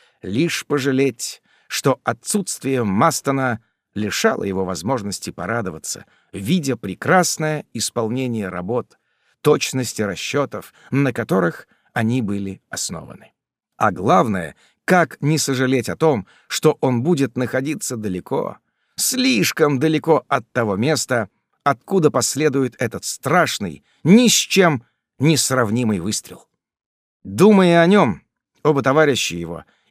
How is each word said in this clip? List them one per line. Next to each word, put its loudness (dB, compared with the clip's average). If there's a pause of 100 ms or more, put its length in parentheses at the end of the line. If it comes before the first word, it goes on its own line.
(220)
лишь -2
пожалеть, -2 (260)
что -2
отсутствие -4
Мастона 0 (340)
лишало -2
его -2
возможности -6
порадоваться, -8 (260)
видя -2
прекрасное -2
исполнение -4
работ, -6 (440)
точности 0
расчётов, -6 (180)
на 0
которых -2 (260)
они 0
были -6
основаны. -12 (420)
А 2
главное, 0 (300)
как 2
не 2
сожалеть 0
о -6
том, 2 (220)
что 0
он 0
будет 0
находиться -4
далеко, -6 (380)
слишком 0
далеко 2
от -4
того 0
места, -2 (340)
откуда 2
последует 0
этот -4
страшный, -2 (200)
ни 8
с 4
чем 2 (360)
не 4
сравнимый 0
выстрел. -8 (760)
Думая 6
о 6
нём, 4 (400)
оба 2
товарища 2
его -10 (260)